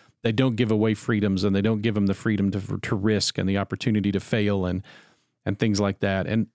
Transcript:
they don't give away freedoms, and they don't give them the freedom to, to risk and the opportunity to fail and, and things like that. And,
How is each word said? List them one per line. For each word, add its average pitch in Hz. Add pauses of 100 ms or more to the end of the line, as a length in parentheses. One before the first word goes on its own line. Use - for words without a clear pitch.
(220)
they 113
don't 127
give 113
away 110
freedoms, 101
and 98
they 98
don't 107
give 107
them 104
the 98
freedom 101
to, 98
to -
risk 104
and 92
the 98
opportunity 101
to 98
fail 101
and, 90 (640)
and 104
things 104
like 98
that. 98
And, 113